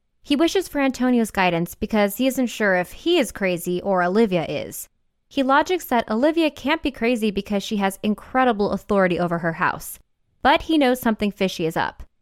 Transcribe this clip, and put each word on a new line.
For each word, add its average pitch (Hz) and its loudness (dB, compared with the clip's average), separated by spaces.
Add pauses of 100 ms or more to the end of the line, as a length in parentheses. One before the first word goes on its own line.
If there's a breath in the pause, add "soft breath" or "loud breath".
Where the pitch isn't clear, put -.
(220)
He 285 0
wishes 330 0
for 285 -4
Antonio's 254 0
guidance 175 0
because 202 0
he 254 0
isn't 262 0
sure 208 0
if 180 -2
he 349 0
is 247 0
crazy 180 -2
or 190 0
Olivia 185 2
is. - -8 (400)
He 277 -2
logics 302 2
that 233 0
Olivia 302 2
can't 302 -4
be 294 -2
crazy 233 0
because 196 -4
she - -6
has 196 -2
incredible 214 0
authority 190 2
over 175 0
her 165 -2
house, - -4 (420)
but 302 4
he 320 0
knows 254 2
something 214 0
fishy 180 -2
is 165 -4
up. - -4 (180)